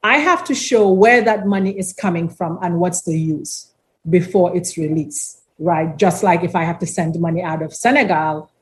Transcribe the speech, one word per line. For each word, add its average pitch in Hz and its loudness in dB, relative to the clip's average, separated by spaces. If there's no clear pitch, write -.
I - 6
have 339 2
to 269 0
show 220 4
where 240 8
that 208 0
money 190 0
is - -8
coming 170 -2
from 165 -4
and 190 -2
what's 180 -2
the 160 -2
use 156 -4
before 180 2
it's 175 -6
released, - -6
right? 160 0
Just 175 0
like 175 2
if 190 -8
I - -2
have 170 -6
to 160 -6
send 165 -2
money 165 -2
out 156 -4
of 156 -10
Senegal 160 0